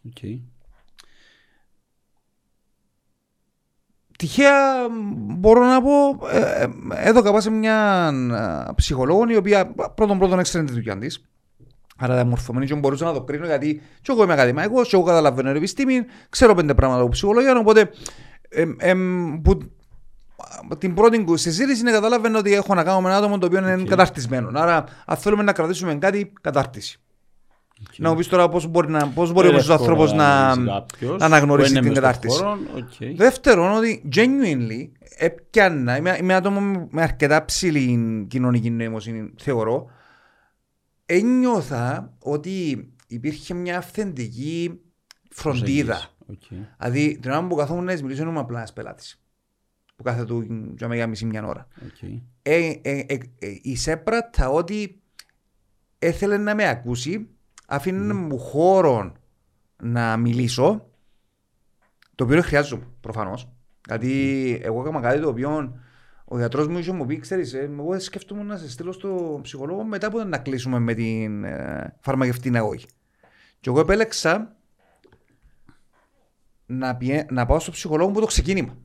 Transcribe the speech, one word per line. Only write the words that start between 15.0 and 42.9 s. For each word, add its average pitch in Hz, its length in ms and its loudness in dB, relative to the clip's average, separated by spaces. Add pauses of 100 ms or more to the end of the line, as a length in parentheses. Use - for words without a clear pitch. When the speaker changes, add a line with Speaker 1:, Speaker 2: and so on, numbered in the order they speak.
Speaker 2:
καταλαβαίνω 143 460 4
επιστήμη, 151 440 0 (340)
ξέρω 226 260 8
πέντε 151 200 2
πράγματα 131 280 4
από 120 80 2
ψυχολογία, 240 480 4
οπότε, 214 320 6 (580)
εμ, 160 300 -2
εμ, 180 640 0
που, 165 160 4 (1200)
την 180 160 -4
πρώτη 226 300 6
κου-, 165 120 2
συζήτηση, 214 460 0
ναι, 240 80 2
καταλάβαινα 220 480 2
ότι 202 160 2
έχω 196 200 2
να 170 100 2
κάνω 190 160 2
με 185 80 0
ένα 190 100 2
άτομο 202 200 0
το 180 80 0
οποίο 175 120 2
είναι 185 240 0
Speaker 1:
Οκ. 185 60 -4
Speaker 2:
καταρτισμένο. 131 640 2 (100)
Άρα, 165 240 2 (220)
αν 156 100 -2
θέλουμε 208 260 0
να 202 100 2
κρατήσουμε 170 420 -2
κάτι, 196 460 -2
κατάρτιση. 131 600 -4 (800)
Speaker 1:
Οκ. - 180 -20
Speaker 2:
Να 165 120 0
μου 160 60 2
πεις 170 120 -2
τώρα 180 200 6
πώς 170 180 -2
μπορεί 165 240 0
να, 151 180 0
πώς 165 240 0
μπορεί 180 160 8
Speaker 1:
Είναι 147 80 8
Speaker 2:
ο 143 160 4
άνθρωπος 151 380 4
Speaker 1:
εύκολο 156 120 2
Speaker 2:
να, 139 260 4
Speaker 1:
να 131 80 2
μιλήσει 120 180 -2
κάποιος 120 440 -8
Speaker 2:
να 185 80 0
αναγνωρίσει 143 460 6
Speaker 1:
που 135 140 4
είναι 113 80 2
Speaker 2:
την 135 80 2
Speaker 1:
μες 127 140 4
στον 113 140 -4
Speaker 2:
κατάρτιση. 147 120 0
Speaker 1:
χώρο, 208 160 -2 (520)
οκ. 165 60 -10
Speaker 2:
Δεύτερον, 202 600 4
ότι 220 380 -2
genuinely, 156 760 0 (280)
έπιανα, 160 800 0
είμαι, 170 240 0
είμαι 185 140 2
άτομο 196 560 -2
με 160 120 -2
αρκετά 151 420 2
ψηλή 120 840 -2
κοινωνική 123 420 -2
νοημοσύνη, 113 680 -8
θεωρώ, 120 480 -4 (1200)
ένιωθα 190 1120 -2
ότι 147 720 -6 (180)